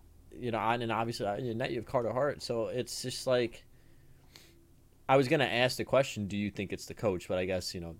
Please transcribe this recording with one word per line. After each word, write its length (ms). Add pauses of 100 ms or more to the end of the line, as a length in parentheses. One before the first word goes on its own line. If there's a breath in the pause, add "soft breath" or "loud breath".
(400)
you 120
know, 80
and, 240
and 80
obviously, 340
uh, 100
in 220
net 140
you 60
have 80
Carter 280
Hart, 300
so 240
it's 340
just 260
like, 380 (1400 soft breath)
I 80
was 100
gonna 180
ask 320
the 80
question, 420
"Do 100
you 140
think 220
it's 120
the 80
coach?" 340
But 100
I 80
guess, 280
you 80
know, 180